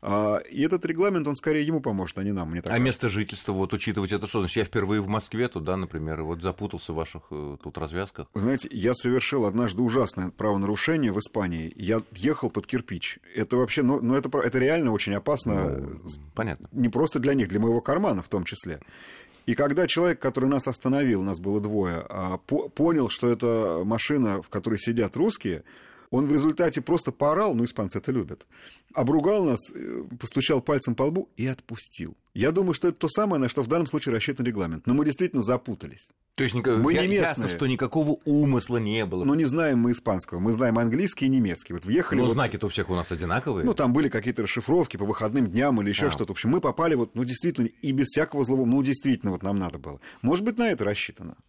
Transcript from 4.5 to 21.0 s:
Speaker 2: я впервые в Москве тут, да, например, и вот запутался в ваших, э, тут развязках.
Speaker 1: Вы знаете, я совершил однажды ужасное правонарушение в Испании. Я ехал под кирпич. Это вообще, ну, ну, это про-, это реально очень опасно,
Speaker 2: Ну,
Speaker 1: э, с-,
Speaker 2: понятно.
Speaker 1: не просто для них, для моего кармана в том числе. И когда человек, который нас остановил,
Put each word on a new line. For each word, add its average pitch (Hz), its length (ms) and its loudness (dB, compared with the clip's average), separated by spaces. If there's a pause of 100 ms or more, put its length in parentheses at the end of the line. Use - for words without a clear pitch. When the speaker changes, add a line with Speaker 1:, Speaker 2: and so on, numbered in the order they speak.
Speaker 2:
я 107 60 2
впервые 104 360 0
в 98 80 -4
Москве 110 400 -2
тут, 82 160 -6
да, 92 140 -2
например, 80 420 -4
и - 40 -4
вот 82 180 -6
запутался 90 500 -6
в 76 40 -4
ваших, 80 340 -6
э, 73 320 -8
тут 76 160 -10
развязках. 80 560 -8
Speaker 1:
Вы 104 80 -4
знаете, 127 280 -2
я 113 240 0
совершил 123 520 0
однажды 104 360 0
ужасное 120 460 0
правонарушение 107 800 0
в 95 80 -2
Испании. 85 560 -4
Я 107 280 -2 (120)
ехал 123 360 -2
под - 160 -4
кирпич. - 520 -6 (160)
Это 110 220 -2
вообще, 127 260 2
ну, 131 180 4
ну, 120 140 2
это 139 140 0
про-, 143 140 0
это 120 160 0
реально 139 340 2
очень 101 220 -2
опасно, 101 560 0
Speaker 2:
Ну, 69 340 -8
Speaker 1:
э, - 40 -12
с-, 73 120 -12 (140)
Speaker 2:
понятно. 110 360 -6
Speaker 1:
не 120 200 0
просто 147 280 0
для 135 160 2
них, 117 140 0
для 95 120 0
моего 117 200 4
кармана 143 420 0
в - 60 -14
том 92 160 -2
числе. 80 360 -8 (680)
И 117 60 2
когда 143 320 2
человек, 170 340 2
который 131 300 0
нас 139 180 0
остановил, 127 540 2